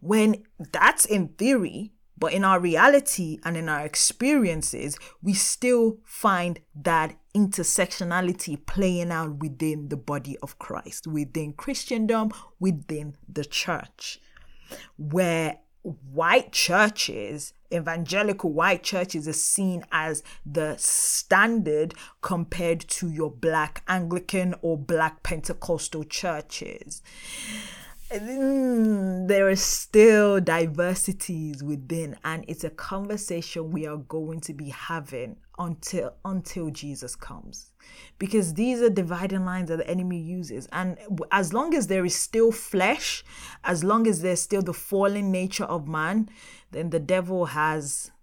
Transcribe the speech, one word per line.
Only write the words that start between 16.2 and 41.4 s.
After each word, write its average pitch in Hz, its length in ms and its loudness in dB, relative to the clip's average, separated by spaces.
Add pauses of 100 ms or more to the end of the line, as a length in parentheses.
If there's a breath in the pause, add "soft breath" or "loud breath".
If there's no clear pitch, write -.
churches, 160 1000 0 (200)
evangelical 170 800 0
white 170 320 4
churches, 180 460 -2
are 156 60 -2
seen 185 580 0
as 156 300 -2 (220 loud breath)
the 151 340 -2
standard 185 1160 2 (280 loud breath)
compared 170 580 0
to - 300 -4
your 151 200 -2
Black 151 560 0
Anglican 180 760 0
or 165 160 0
Black 160 440 0
Pentecostal 160 800 -4
churches. - 1000 -8 (1080 loud breath)
Mm, 226 1160 2
there 196 220 6
are 190 80 4
still 208 840 8
diversities 165 1200 0
within, 147 640 -6
and 160 220 -4
it's - 160 -8
a 160 80 -4
conversation 190 1000 -6
we 156 120 -4
are 151 120 -6
going 156 460 -8
to 156 120 -10
be 143 140 -10
having 135 680 -8 (220)
until, 170 560 -6 (100)
until 180 460 -6
Jesus 139 460 -10
comes, - 560 -16 (480 loud breath)
because 196 340 0
these 233 260 0
are 233 100 6
dividing 185 540 -2
lines 180 260 -4
that 165 80 -2
the - 120 -4
enemy 180 300 -4
uses. 160 500 -8
And 180 260 -4 (120)
w-, 170 240 -4
as 185 200 2